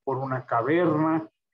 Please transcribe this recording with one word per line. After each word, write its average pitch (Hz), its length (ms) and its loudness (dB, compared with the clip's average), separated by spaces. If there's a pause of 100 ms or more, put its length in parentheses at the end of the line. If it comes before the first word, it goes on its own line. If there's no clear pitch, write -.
por 131 140 -2
una 131 280 -4
caverna. 156 800 0 (260)